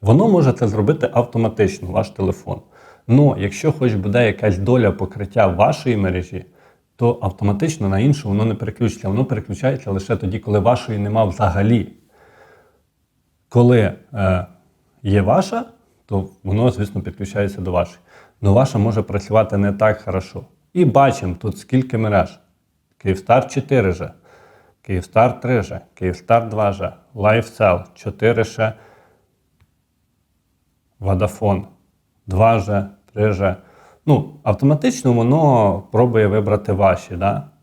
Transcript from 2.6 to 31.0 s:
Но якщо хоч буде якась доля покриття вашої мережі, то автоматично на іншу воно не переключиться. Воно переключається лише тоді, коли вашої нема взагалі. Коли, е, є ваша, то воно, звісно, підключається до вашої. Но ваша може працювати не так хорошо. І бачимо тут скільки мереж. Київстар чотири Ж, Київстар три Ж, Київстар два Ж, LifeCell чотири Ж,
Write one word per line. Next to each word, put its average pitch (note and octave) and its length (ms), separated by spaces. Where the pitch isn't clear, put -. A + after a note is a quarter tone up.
Но C3 320
якщо G2+ 340
хоч B2 220
буде G2+ 320
якась G2+ 320
доля A2+ 320
покриття G2 560
вашої G#2+ 500
мережі, F#2 480
то A#2+ 260
автоматично G#2 680
на F#2+ 100
іншу C3 300
воно G2+ 160
не A2+ 100
переключиться. G#2 540
Воно A2+ 160
переключається A2+ 680
лише G2 260
тоді, G2 220
коли G#2 200
вашої G#2+ 400
нема G#2 260
взагалі. G2+ 680
Коли, A#2+ 440
е, F#2 320
є G2+ 200
ваша, F#3 420
то F#2+ 220
воно, G#2+ 280
звісно, G#2 300
підключається F#2+ 600
до F#2 120
вашої. F2+ 260
Но G2+ 140
ваша B2+ 240
може G#2+ 240
працювати G#2+ 540
не G2+ 160
так G#2+ 300
хорошо. - 420
І F3+ 100
бачимо B2 560
тут G#2+ 180
скільки B2+ 400
мереж. G#2 420
Київстар B2 520
чотири B2 420
Ж, F2 200
Київстар A2 580
три A#2+ 220
Ж, - 180
Київстар A2+ 540
два G#2 240
Ж, F#2+ 200
LifeCell G#2+ 680
чотири A2 500
Ж, A2 280